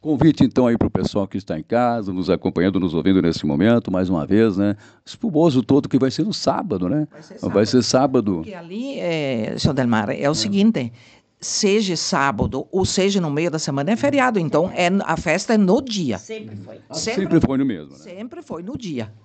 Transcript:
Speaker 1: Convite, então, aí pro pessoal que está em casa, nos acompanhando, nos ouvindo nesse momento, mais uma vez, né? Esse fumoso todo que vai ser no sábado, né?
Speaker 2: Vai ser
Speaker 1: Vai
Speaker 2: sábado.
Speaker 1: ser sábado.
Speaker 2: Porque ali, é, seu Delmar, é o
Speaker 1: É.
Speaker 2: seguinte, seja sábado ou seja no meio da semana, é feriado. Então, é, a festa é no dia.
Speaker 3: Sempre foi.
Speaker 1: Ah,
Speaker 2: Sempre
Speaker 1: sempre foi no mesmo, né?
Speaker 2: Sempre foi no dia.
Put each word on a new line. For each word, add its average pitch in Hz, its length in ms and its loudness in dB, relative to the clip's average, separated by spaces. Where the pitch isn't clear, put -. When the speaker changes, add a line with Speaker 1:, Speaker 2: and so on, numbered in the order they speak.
Speaker 1:
Convite, 151 420 4
então, 127 240 4
aí 117 100 2
pro - 120 -6
pessoal 95 360 -2
que 98 120 -10
está 87 200 -6
em 82 60 -8
casa, 117 480 -2
nos 90 180 -4
acompanhando, 92 480 2
nos 85 160 0
ouvindo 92 280 4
nesse 82 240 0
momento, 92 440 2
mais 92 200 0
uma 80 160 0
vez, 104 320 4
né? 101 180 0
Esse - 100 -18
fumoso 147 480 2
todo 139 240 2
que 135 100 0
vai 127 140 2
ser 156 140 -2
no 208 80 -4
sábado, 95 560 -2
né? 151 200 0
Speaker 2:
Vai - 120 -20
ser - 140 -20
Speaker 1:
Vai - 40 -20
Speaker 2:
sábado. 104 280 2
Speaker 1:
ser 123 160 4
sábado. 127 520 2
Speaker 2:
Porque 82 180 -6
ali, 196 460 -10
é, 143 580 -4
seu - 160 0
Delmar, 117 360 0
é 139 180 -2
o 151 60 2
Speaker 1:
É. - 20 0
Speaker 2:
seguinte, 202 560 0
seja 196 560 0
sábado 139 760 -2
ou 185 160 0
seja 196 360 0
no 160 80 -2
meio 156 200 0
da 156 100 -4
semana, 147 320 -2
é 233 40 2
feriado. 254 440 0
Então, 160 360 0
é, 175 140 2
a 160 100 0
festa 175 380 -2
é 214 40 4
no 208 240 4
dia. 185 360 -4
Speaker 3:
Sempre 208 400 -14
foi. - 180 -16
Speaker 1:
Ah, - 40 -16
Speaker 2:
Sempre 208 300 -4
Speaker 1:
sempre 165 160 4
foi 135 180 2
no 139 80 2
mesmo, 78 280 -4
né? 67 60 -20
Speaker 2:
Sempre 214 420 -14
foi 175 200 -12
no 240 160 -12
dia. 139 320 -8